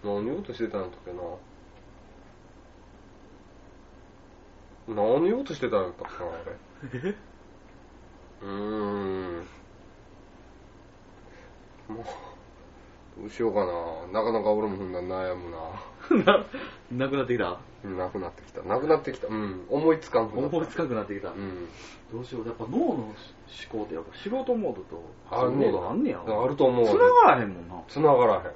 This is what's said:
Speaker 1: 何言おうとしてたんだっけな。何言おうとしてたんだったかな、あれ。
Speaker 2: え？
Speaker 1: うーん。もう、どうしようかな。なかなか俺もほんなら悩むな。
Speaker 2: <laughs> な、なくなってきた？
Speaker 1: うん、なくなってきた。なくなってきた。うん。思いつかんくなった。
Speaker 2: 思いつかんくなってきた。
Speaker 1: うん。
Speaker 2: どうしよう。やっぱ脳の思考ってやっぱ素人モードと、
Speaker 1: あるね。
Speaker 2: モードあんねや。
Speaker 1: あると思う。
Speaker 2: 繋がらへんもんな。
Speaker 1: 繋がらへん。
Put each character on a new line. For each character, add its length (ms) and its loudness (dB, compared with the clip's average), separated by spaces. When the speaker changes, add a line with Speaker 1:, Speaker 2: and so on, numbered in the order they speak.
Speaker 1:
何 220 -2
言 100 -4
お 20 -6
う 60 -8
と 100 -10
し 40 -12
て 100 -2
た 100 -6
ん 40 -4
だ 40 -6
っ 40 -10
け 60 -12
な。 80 -10
何 300 4
言 120 4
お 40 -2
う 40 -4
と 100 -8
し 40 -10
て 100 -2
た 120 4
ん 20 0
だ 60 -2
っ 60 -10
た 100 -12
か 200 -10
な、 60 -6
あ 40 -10
れ。 60 -6
Speaker 2:
え？ 60 -8
Speaker 1:
う 40 -12
ー 20 -10
ん。 960 -4
も 140 -12
う、 20 -14
ど 40 -12
う 60 -10
し 100 -12
よ 100 2
う 40 -6
か 100 2
な。 420 -6
な 20 0
か 100 0
な 120 0
か 80 4
俺 160 2
も 80 -4
ほ 80 -6
ん 80 -8
な 80 -4
ら 320 -4
悩 20 -2
む 160 -10
な。 0 -
Speaker 2:
<laughs> 200 6
な、 140 0
な 20 -4
く 80 -2
な 80 0
っ 20 -2
て 60 0
き 60 2
た？ 200 -2
Speaker 1:
う 40 -10
ん、 80 -6
な 140 -4
く 80 -8
な 100 -6
っ 40 -10
て 100 -20
き 100 -20
た。 100 -12
な 160 -2
く 80 -2
な 120 6
っ 40 -4
て 100 -6
き 80 -10
た。 80 -8
う 40 -6
ん。 380 -4
思 240 4
い 60 -2
つ 100 -16
か 120 4
ん 80 -2
く 40 -12
な 120 -2
っ 40 -4
た。 60 -2
Speaker 2:
思 80 0
い 40 -8
つ 80 -10
か 80 -2
ん 40 -4
く 60 -4
な 80 -2
っ 40 -6
て 80 -8
き 60 -8
た。 100 -8
Speaker 1:
う 20 -14
ん。 360 -10
Speaker 2:
ど 80 -8
う 40 -10
し 80 -14
よ 100 -8
う。 40 -8
や 60 -6
っ 40 -10
ぱ 80 -10
脳 140 -10
の 60 2
思 300 -2
考 140 -4
っ 20 -6
て 80 -10
や 60 -6
っ 40 -14
ぱ 100 -18
素 140 -10
人 280 -2
モ 180 -2
ー 20 -8
ド 60 -12
と、 200 -14
Speaker 1:
あ 140 2
る 120 2
ね。 140 4
Speaker 2:
モ 80 0
ー 40 -2
ド 80 -4
あ 40 -2
ん 80 2
ね 80 2
や。 160 -4
Speaker 1:
あ 220 0
る 80 -2
と 80 6
思 180 6
う。 40 8
Speaker 2:
繋 120 6
が 360 10
ら 80 2
へ 20 0
ん 60 -4
も 100 -10
ん 80 -14
な。 200 -12
Speaker 1:
繋 140 -2
が 240 8
ら 80 6
へ 40 2
ん。 40 -4